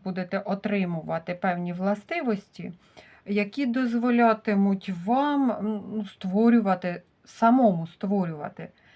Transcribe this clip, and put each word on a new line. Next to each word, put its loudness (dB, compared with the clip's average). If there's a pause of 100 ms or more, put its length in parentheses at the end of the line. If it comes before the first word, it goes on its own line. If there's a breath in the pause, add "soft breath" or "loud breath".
будете -4
отримувати -4
певні -4
властивості, -4 (540 loud breath)
які -2
дозволятимуть 2 (140)
вам, 2
м, -4 (100)
ну, -6
створювати, 2 (220)
самому 4
створювати -4 (280 soft breath)